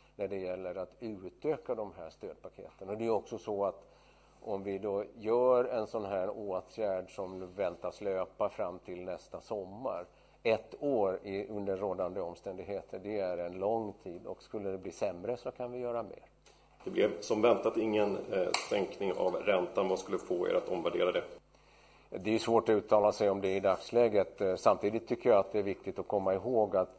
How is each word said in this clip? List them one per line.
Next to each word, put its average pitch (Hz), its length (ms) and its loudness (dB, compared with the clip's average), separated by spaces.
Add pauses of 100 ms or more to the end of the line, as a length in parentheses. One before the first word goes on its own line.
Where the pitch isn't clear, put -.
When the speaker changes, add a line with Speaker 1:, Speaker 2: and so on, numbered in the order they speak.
(160)
Speaker 1:
när 98 120 -4
det 98 80 -6
gäller 92 380 -6
att 92 260 -8
utöka 113 720 -4
de 107 240 -6
här 82 120 -12
stödpaketen. 92 760 -16
Och 104 100 -4
det 113 80 -2
är 113 40 4
också 107 280 0
så 101 260 -2
att 95 200 -2 (640)
om 98 160 -4
vi 98 160 -2
då 101 260 -2 (100)
gör 123 500 4
en 117 220 -2
sån 110 180 -4
här 98 260 0
åtgärd 98 840 -4
som 92 400 -8
väntas 90 460 -4
löpa 98 480 -2
fram 90 300 -6
till 90 260 -12
nästa 90 360 -10
sommar, 98 640 -6 (360)
ett 113 380 2
år 104 420 2
i, 101 240 -4
under 101 300 -2
rådande 92 440 -2
omständigheter, 92 840 -8
det 104 180 -4
är 90 180 -2
en 87 200 -6
lång 104 340 0
tid, 90 340 -12
och - 160 -12
skulle 104 260 -8
det 95 100 -4
bli 92 120 -10
sämre 98 460 -4
så - 140 -8
kan 123 220 -8
vi 123 60 -8
göra 120 240 -2
mer. - 200 -12 (600)
Speaker 2:
Det 95 60 -6
blev 95 300 2
som 107 220 0
väntat 113 340 6
ingen, 107 420 2 (140)
eh, 92 160 2 (220)
sänkning 98 420 0
av 90 220 0
räntan. 95 540 2
Vad 92 100 2
skulle 95 200 -4
få 90 300 -2
er 90 60 4
att 90 140 0
omvärdera 87 440 2
det? 87 100 0 (960)
Speaker 1:
Det 101 160 0
är 113 40 4
svårt 113 300 2
att 113 40 8
uttala 104 400 6
sig 104 180 2
om 98 100 0
det 95 160 0
i 98 40 0
dagsläget. 101 800 2
Eh, 95 160 2
samtidigt 107 520 2
tycker 123 220 2
jag 107 80 10
att - 140 2
det 107 60 0
är 104 40 2
viktigt 95 360 -6
att 95 100 -6
komma 95 260 2
ihåg 104 420 2
att 92 220 0